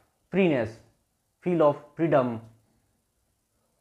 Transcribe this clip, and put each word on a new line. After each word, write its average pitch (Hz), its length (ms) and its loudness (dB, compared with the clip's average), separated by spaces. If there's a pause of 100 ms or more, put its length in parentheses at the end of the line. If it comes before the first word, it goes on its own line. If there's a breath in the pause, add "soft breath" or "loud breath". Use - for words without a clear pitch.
(320)
freeness, 151 380 0 (720)
feel 175 200 0
of 147 160 4 (180)
freedom, 131 460 0 (1400)